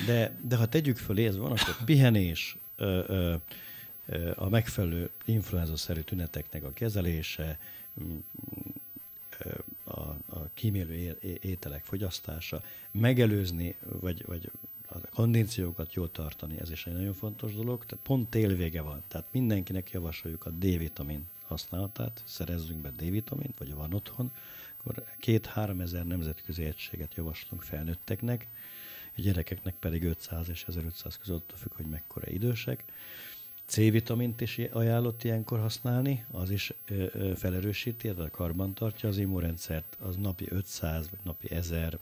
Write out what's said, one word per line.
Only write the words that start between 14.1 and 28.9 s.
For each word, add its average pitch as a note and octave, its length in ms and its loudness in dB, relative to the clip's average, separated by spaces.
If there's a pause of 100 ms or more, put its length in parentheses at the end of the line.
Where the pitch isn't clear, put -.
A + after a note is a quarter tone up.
vagy F2 240 -8 (380)
a - 100 -10 (160)
kondíciókat G2+ 800 4
jól F2 180 0
tartani, D#2 480 -6
ez E2 100 -6
is D#2 160 -8
egy E2+ 60 -4
nagyon F#2+ 220 0
fontos G#2+ 400 -6
dolog. A#2+ 320 -4
Tehát - 180 -12
pont C3 260 2
télvége F2+ 500 4
van, D2+ 280 -6
tehát - 220 -6
mindenkinek G2 600 2
javasoljuk E2 560 -4
a E2 40 -6
D-vitamin E2 760 0 (200)
használatát, G2+ 760 -4
szerezzünk E2 560 -4
be D2 100 -6
D-vitamint, G#2 680 -4
vagy C#2 160 -8
van D2+ 180 -4
otthon, B2 380 -2 (460)
akkor - 280 -6 (140)
két-háromezer F#2 880 2
nemzetközi E2 580 -2
egységet D#2 500 -6
javaslunk E2 480 -6
felnőtteknek, G2 840 -2 (680)